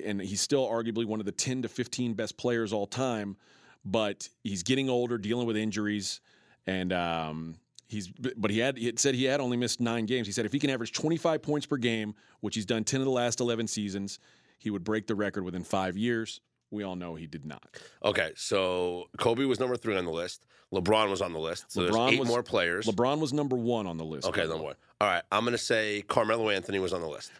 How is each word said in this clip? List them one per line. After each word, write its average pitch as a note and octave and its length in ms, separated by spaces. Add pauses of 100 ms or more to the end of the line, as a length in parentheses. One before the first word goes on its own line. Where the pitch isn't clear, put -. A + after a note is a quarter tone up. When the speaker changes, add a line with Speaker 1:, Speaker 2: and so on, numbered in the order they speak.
Speaker 1:
and G2+ 160
he's F#2+ 220
still C3 260
arguably A2+ 380
one G#2+ 120
of G#2 80
the A2+ 60
ten C3 300
to A2+ 60
fifteen A#2+ 440
best G#2+ 240
players A#2 360
all G#2 140
time, A2 520 (480)
but G2+ 420 (140)
he's G2 200
getting C3 280
older, B2 260
dealing A#2 300
with A2+ 100
injuries, G#2 640 (460)
and, F#2 260
um, E2 640 (320)
he's, G2+ 200
b-, A#2 280
but G#2+ 140
he G#2+ 80
had, C3 180
he A2+ 100
had A#2 120
said C#3 160
he B2+ 100
had C3+ 160
only B2 160
missed A#2+ 240
nine A#2 240
games. A#2 220
He G2+ 60
said A2+ 120
if G2+ 80
he C#3+ 60
can C#3+ 100
average A#2+ 240
twenty-five D#3+ 500
points D3 240
per C#3+ 120
game, A2+ 360 (260)
which G#2 140
he's G#2+ 120
done A2+ 180
ten C3+ 160
of C3+ 60
the C3+ 60
last A#2+ 280
eleven A#2 260
seasons, G2 540 (380)
he A2 120
would G2 140
break G#2+ 240
the A2 80
record G2+ 280
within F2+ 200
five F#2+ 320
years." A2+ 440 (300)
We G#2 120
all F#2 140
know F2 180
he E2 140
did D2+ 160
not. D2+ 180 (420)
Speaker 2:
Okay, E2+ 300
so F2+ 720 (120)
Kobe A#2 280
was B2+ 160
number B2+ 160
three A2+ 200
on F2+ 80
the E2+ 60
list. E2+ 340 (280)
LeBron G2+ 360
was F#2+ 140
on F2 100
the D#2+ 60
list. D#2+ 320
So F#2+ 120
Speaker 1:
LeBron F2 100
Speaker 2:
there's A#2 220
eight C3 60
Speaker 1:
was, B2 80
Speaker 2:
more A#2+ 140
players. F#2+ 440
Speaker 1:
LeBron A#2+ 340
was C#3 120
number C#3+ 220
one A#2 320
on E2+ 100
the D#2+ 80
list. D#2 220
Speaker 2:
Okay, F#2+ 140
number D#2+ 240
one. C#2+ 100 (260)
All G#2 60
right, F2 240
I'm G#2 140
gonna A#2+ 120
say G#2+ 520
Carmelo A2 400
Anthony G2 320
was F2+ 120
on F2+ 80
the E2 60
list. - 340